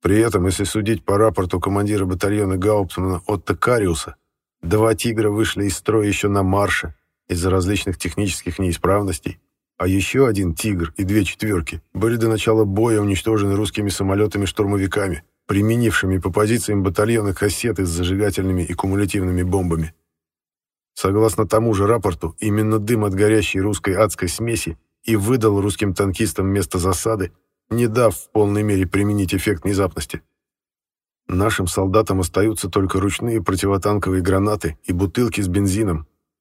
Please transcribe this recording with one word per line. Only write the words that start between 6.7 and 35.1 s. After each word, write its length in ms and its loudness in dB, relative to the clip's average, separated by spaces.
из-за 200 0
различных 480 0
технических 640 -6
неисправностей, 800 -2
а 100 -2
еще 380 2
один 300 0
«Тигр» 420 -4
и 80 -2
две 180 2
«четверки» 580 -4
были 240 0
до 100 0
начала 380 2
боя 340 2
уничтожены 560 0
русскими 320 -2
самолетами-штурмовиками, 1400 -2
применившими 680 2
по 160 -2
позициям 500 0
батальона 500 0
кассеты 520 -2
с 40 -2
зажигательными 720 0
и 100 -6
кумулятивными 680 0
бомбами. 500 0
Согласно 540 0
тому 260 2
же 140 2
рапорту, 520 -2
именно 400 0
дым 260 0
от 80 0
горящей 480 2
русской 340 -2
адской 340 0
смеси 480 -6
и 120 0
выдал 440 2
русским 340 0
танкистам 540 -2
место 300 -2
засады, 540 -2
не 180 0
дав 280 2
в 160 -16
полной 320 2
мере 240 2
применить 460 0
эффект 300 -2
внезапности. 580 -2
Нашим 400 0
солдатам 520 2
остаются 500 0
только 300 0
ручные 420 -2
противотанковые 800 0
гранаты 600 0
и 100 -4
бутылки 480 0